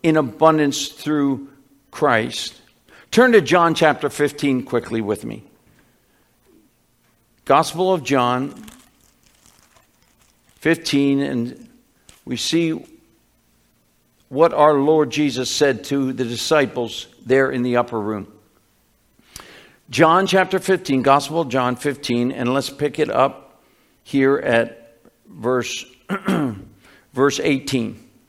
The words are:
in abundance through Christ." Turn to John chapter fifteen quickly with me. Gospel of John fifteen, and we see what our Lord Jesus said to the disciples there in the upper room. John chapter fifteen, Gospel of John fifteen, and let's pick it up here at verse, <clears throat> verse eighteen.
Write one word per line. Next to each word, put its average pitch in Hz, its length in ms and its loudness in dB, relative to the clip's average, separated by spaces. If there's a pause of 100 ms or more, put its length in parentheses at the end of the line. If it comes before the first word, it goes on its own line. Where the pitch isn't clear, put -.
in 160 140 4
abundance 151 720 0
through 143 600 -4 (400)
Christ." 123 720 -2 (480)
Turn 247 220 4
to 214 100 8
John 165 320 2
chapter 151 340 2
fifteen 139 540 -2
quickly 117 400 -4
with 104 240 -4
me. 110 180 -12 (2000)
Gospel 160 460 2
of 170 120 0
John 127 500 0 (2000)
fifteen, 139 640 0
and 127 460 -6 (560)
we 127 140 -8
see 160 480 -2 (1400)
what 151 260 4
our 151 220 6
Lord 147 340 4
Jesus 127 400 -2
said 131 360 0
to 139 280 -2
the 120 100 -4
disciples 120 840 -2 (180)
there 131 240 2
in 127 140 -4
the 120 140 0
upper 120 220 -2
room. 104 320 -6 (1600)
John 165 380 4
chapter 185 320 0
fifteen, 170 420 -2
Gospel 143 400 2
of 139 80 -4
John 123 260 -2
fifteen, 123 560 -4
and 123 220 -4
let's 135 160 -2
pick 147 300 -6
it 151 100 0
up - 540 -2 (400)
here 135 340 2
at - 640 -2 (280)
verse, 127 560 -4 (240)
<clears throat> 175 480 -4 (580)
verse 139 260 0
eighteen. - 680 -4 (220)